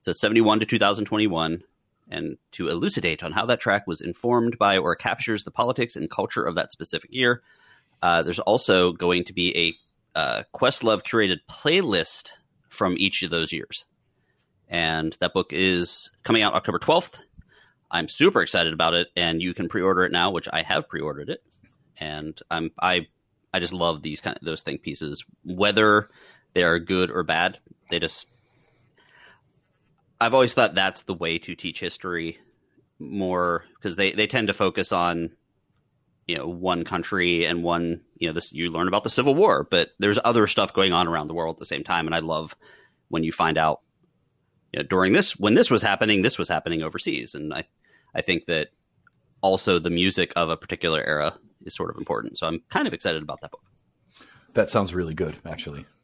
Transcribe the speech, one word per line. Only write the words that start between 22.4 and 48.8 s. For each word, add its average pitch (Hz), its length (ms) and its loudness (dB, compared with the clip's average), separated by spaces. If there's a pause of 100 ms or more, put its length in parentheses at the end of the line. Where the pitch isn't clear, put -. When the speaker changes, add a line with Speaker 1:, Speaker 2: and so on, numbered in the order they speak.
Speaker 1:
I'm, 82 300 -4
I, 90 260 2 (460)
I 95 80 0
just 87 140 -4
love 85 280 0
these 76 180 -8
kind, - 220 -8
those 80 200 -8
think 71 200 -8
pieces, 73 420 -8 (200)
whether 104 640 4 (460)
they 90 100 4
are 85 160 4
good 92 300 0
or 90 120 -2
bad. 82 360 0 (320)
They 85 100 0
just, - 280 -6 (1900)
I've 117 140 2
always 131 200 6
thought 110 200 4
that's 95 280 -2
the 95 120 -6
way 82 240 -2
to 85 160 -10
teach 82 240 -10
history 85 600 -6 (600)
more, 90 640 -2 (160)
'cause 90 160 -6
they, 95 160 2
they 107 140 0
tend 107 220 0
to 98 60 0
focus 95 360 0
on, 85 400 0 (960)
you 85 120 -4
know, 71 100 -8
one 87 360 -4
country 87 600 0
and 85 180 -2
one, 85 380 -2 (160)
you 87 100 -4
know, 80 60 -4
this, 80 200 -6
you 82 180 -4
learn 85 180 -2
about 98 160 2
the 110 60 -2
Civil 135 240 4
War, 101 360 4
but 87 200 2 (100)
there's 104 240 4
other 117 240 6
stuff 98 240 0
going 98 220 2
on 87 120 4
around 80 220 -4
the 80 60 -10
world 82 220 -4
at - 40 -20
the - 60 -14
same 73 180 -6
time. 85 220 -2
And 80 80 -2
I 82 60 0
love 80 360 -6 (520)
when 80 140 -2
you 80 80 -2
find 82 280 0
out, 80 240 2 (880)
you - 80 -6
know, 73 80 -2
during 95 240 4
this, 196 260 2
when 104 160 4
this 226 160 6
was 113 120 4
happening, 104 400 2
this - 160 0
was 85 100 -2
happening 82 340 -2
overseas. 78 540 -8
And 73 180 -10
I, 78 100 -8 (520)
I - 60 -4
think 87 240 -2
that 78 220 -2 (720)